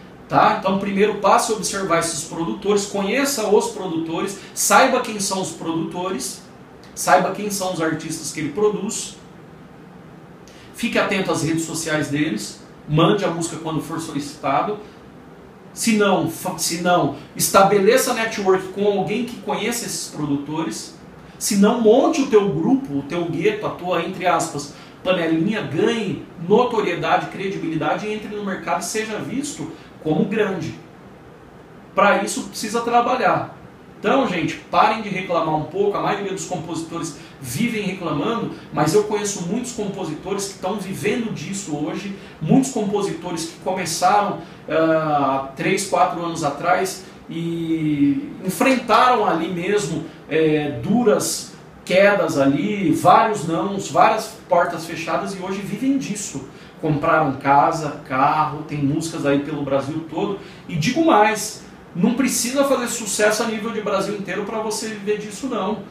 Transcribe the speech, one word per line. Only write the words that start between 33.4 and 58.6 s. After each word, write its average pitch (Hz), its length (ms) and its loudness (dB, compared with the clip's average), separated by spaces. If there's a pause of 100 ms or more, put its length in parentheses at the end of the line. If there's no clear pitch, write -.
Então, 247 280 2
gente, 170 280 -2 (160)
parem 220 320 4
de 202 60 -8
reclamar 170 480 -2
um 151 80 0
pouco. 202 320 0
A 170 60 -2
maioria 190 300 -2
dos 160 140 -8
compositores 165 720 -8 (220)
vivem 208 420 -2
reclamando, 180 720 -4 (200)
mas - 220 0
eu 208 100 6
conheço 202 420 -4
muitos 233 260 -4
compositores 190 720 -6
que - 80 -10
estão 190 220 -4
vivendo 208 580 -4
disso 180 420 -8
hoje, 196 400 -6 (240)
muitos 240 300 4
compositores 180 760 -2
que - 160 -12
começaram, 185 800 0 (300)
ah, 156 840 2
três, 165 320 0
quatro 170 380 2
anos 165 200 -4
atrás 175 600 0 (240)
e 160 1040 0 (140)
enfrentaram 247 800 4
ali 165 220 0
mesmo, 180 560 -2 (240)
é, 151 540 2
duras 214 720 2 (320)
quedas 190 540 4
ali, 165 540 2
vários 208 540 4
nãos, 180 440 -2
várias 185 360 4 (220)
portas 175 360 2
fechadas 180 500 -6
e 180 80 -10
hoje 196 180 -6
vivem 262 380 -2
disso. - 500 -6 (320)
Compraram 151 540 2
casa, 151 720 2
carro, 151 640 0